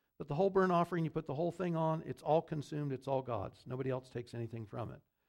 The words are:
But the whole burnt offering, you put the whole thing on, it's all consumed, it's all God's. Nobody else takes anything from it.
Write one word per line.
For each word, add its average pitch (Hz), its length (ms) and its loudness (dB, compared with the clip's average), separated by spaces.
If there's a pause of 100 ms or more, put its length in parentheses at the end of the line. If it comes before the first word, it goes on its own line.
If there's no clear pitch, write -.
(160)
But 151 100 -10
the 147 80 -4
whole 190 160 4
burnt 185 220 6
offering, 170 320 2
you 151 60 -2
put 160 180 -4
the 139 60 -4
whole 165 180 0
thing 175 240 -2
on, 160 280 2
it's - 200 -8
all 160 180 6
consumed, 147 500 -4
it's 127 140 -6
all 135 160 2
God's. 113 460 -6
Nobody 131 220 -4
else 127 180 -4
takes 123 260 -10
anything 113 320 -6
from 120 240 -8
it. - 80 -14 (300)